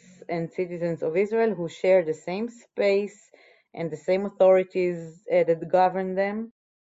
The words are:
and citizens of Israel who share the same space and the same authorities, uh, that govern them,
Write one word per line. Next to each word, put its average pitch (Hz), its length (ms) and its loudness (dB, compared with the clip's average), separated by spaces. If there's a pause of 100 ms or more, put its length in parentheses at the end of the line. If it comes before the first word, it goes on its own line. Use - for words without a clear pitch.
(280)
and 165 240 -6
citizens 170 520 -6
of 160 120 -2
Israel 214 380 0
who 170 160 -8
share 185 340 2
the 156 100 -4
same 196 360 -8
space 202 800 -2 (440)
and 165 180 -8
the 151 60 -10
same 185 280 0
authorities, 185 1080 2
uh, 175 120 4
that 165 280 -2
govern 185 440 2
them, 208 360 -4 (460)